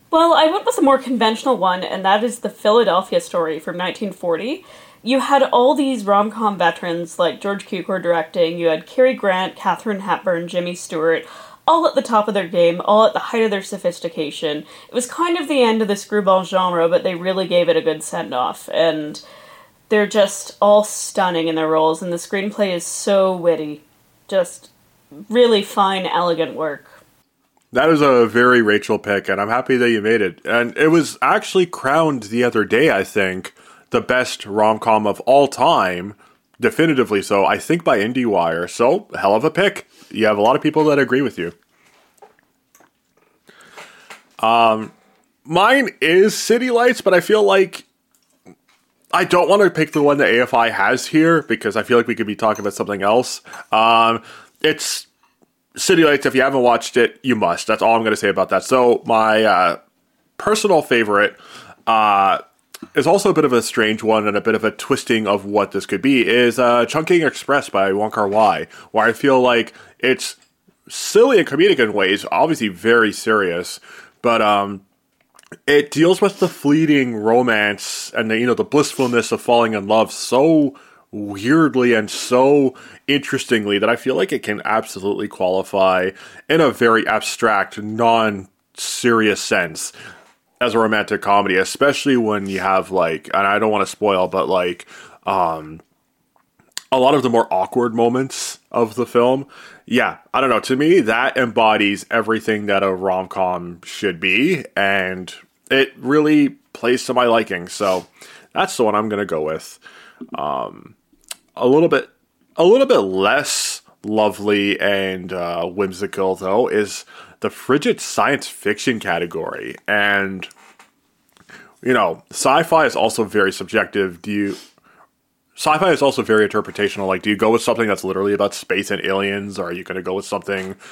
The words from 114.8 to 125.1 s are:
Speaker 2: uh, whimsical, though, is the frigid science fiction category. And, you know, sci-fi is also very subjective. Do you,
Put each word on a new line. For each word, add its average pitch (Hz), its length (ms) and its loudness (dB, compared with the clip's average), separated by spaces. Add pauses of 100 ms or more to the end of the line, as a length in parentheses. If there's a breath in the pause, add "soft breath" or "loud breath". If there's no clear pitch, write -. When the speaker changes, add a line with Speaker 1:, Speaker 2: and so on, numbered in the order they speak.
Speaker 2:
uh, 85 320 -6
whimsical, 95 720 -4
though, 98 320 0
is 101 380 -4 (340 loud breath)
the 101 100 -4
frigid 151 500 -2
science - 480 -2
fiction 107 520 -4
category. 85 760 -6 (120)
And, 98 600 0 (1300 loud breath)
you 127 120 0
know, 95 360 0
sci-fi 156 560 2
is 120 100 -2
also 110 280 -2
very 98 280 0
subjective. 95 680 -4
Do 107 100 -10
you, 101 240 -4 (1000 soft breath)